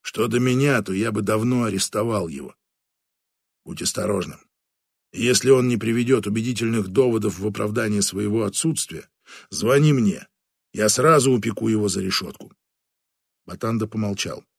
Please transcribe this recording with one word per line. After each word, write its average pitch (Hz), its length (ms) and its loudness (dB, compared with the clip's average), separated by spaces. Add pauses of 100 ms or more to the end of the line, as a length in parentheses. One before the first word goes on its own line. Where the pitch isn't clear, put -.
Что - 260 -4
до 117 140 0
меня, 127 420 2
то 98 100 -6
я 107 200 0
бы 107 100 -2
давно 113 420 0
арестовал 104 640 -2
его. 69 260 -12 (1080)
Будь - 180 -12
осторожным. 95 580 -4 (720)
Если 120 380 2
он 127 160 6
не 120 100 0
приведет 117 500 0
убедительных 113 640 -2
доводов 110 500 0
в 98 80 -4
оправдание 107 560 -2
своего 104 420 -2
отсутствия, 101 640 -4 (420)
звони 143 420 4
мне. 110 360 2 (440)
Я 107 160 0
сразу 135 440 4
упеку 113 360 0
его 107 200 2
за 95 120 -4
решетку. 95 520 -6 (920)
Батанда 110 440 -2
помолчал. 101 560 -4 (140)